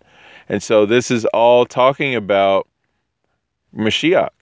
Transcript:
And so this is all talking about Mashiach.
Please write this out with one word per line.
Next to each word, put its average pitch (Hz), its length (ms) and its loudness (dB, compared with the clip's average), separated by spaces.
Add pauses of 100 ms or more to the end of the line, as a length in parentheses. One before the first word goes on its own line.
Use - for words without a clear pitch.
(480)
And 101 140 -4
so 107 220 2
this 113 260 0
is 117 160 -2
all 120 380 2
talking 135 500 -2
about 98 540 0 (1080)
Mashiach. 117 560 -2 (120)